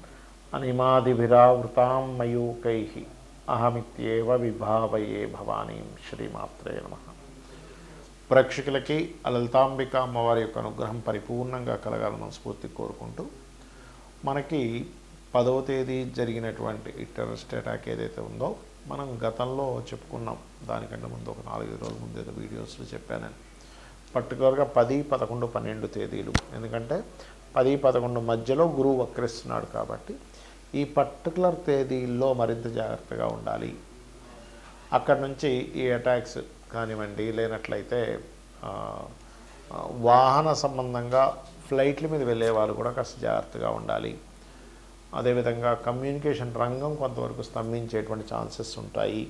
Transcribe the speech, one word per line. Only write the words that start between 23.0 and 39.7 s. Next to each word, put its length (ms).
పర్టికులర్గా 480
పది, 240
పదకొండు, 340
పన్నెండు 300
తేదీలు, 360
ఎందుకంటే 400
పది, 160
పదకొండు 360
మధ్యలో 340
గురువు 240
వక్రిస్తున్నాడు 640
కాబట్టి 380
ఈ 40
పర్టికులర్ 680
తేదీల్లో 600
మరింత 260
జాగ్రత్తగా 480
ఉండాలి. 340
అక్కడ 180
నుంచి 240
ఈ 20
అటాక్స్ 400
కానివ్వండి, 680
లేనట్లయితే, 600
ఆ, 80